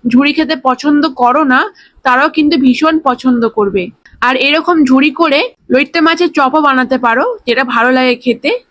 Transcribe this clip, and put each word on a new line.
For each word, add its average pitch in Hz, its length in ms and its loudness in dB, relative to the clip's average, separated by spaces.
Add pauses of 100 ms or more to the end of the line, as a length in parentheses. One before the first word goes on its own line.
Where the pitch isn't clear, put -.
ঝুড়ি 254 340 2
খেতে 311 160 -2 (140)
পছন্দ 294 340 0 (200)
করো 254 200 2 (100)
না, 262 80 2 (420)
তারাও 262 340 0
কিন্তু 294 180 0 (100)
ভীষণ 302 300 2 (120)
পছন্দ 247 360 0 (140)
করবে। 202 260 -2 (440)
আর 254 80 0 (120)
এরকম 320 300 0 (120)
ঝুড়ি 269 220 4 (100)
করে 302 200 2 (320)
লইট্টা 277 340 0
মাছের 339 300 0
চপও 277 300 0
বানাতে 262 320 0
পারো, 247 260 0 (220)
যেটা 247 160 -2 (120)
ভালো 240 240 0
লাগে 254 180 0 (100)
খেতে। 254 260 -2 (180)